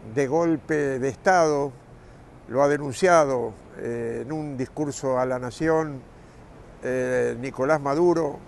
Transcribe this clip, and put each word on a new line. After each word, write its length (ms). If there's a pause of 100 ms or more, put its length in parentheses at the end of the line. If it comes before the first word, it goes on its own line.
(140)
de 120
golpe 720
de 100
Estado. 640 (760)
Lo 140
ha 60
denunciado, 840 (240)
eh, 480
en 60
un 260
discurso 600
a 60
la 140
nación 720 (720)
eh, 580
Nicolás 400
Maduro 680